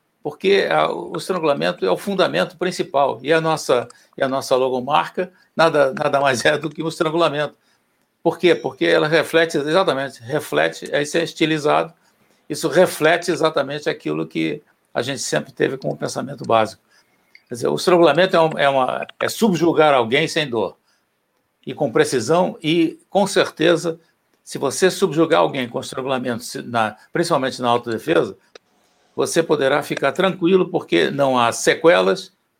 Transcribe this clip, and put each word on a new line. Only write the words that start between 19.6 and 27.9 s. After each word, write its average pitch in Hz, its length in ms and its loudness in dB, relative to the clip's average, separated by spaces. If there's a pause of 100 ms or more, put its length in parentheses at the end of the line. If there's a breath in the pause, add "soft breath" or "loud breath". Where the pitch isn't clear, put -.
alguém 131 340 2
sem 151 220 -2
dor, 107 260 -4 (880)
e 139 100 -10
com 131 180 -2
precisão, 147 720 0
e 165 360 0 (120)
com 190 160 2
certeza, 165 720 0 (440)
se - 140 -12
você 139 320 0
subjugar 165 520 2
alguém 139 280 -2
com 131 100 -6
estrangulamento, 127 640 -6
se, - 200 -10
na, 113 320 -2 (180 soft breath)
principalmente 151 480 0
na 123 80 0
autodefesa, 120 640 0 (800 loud breath)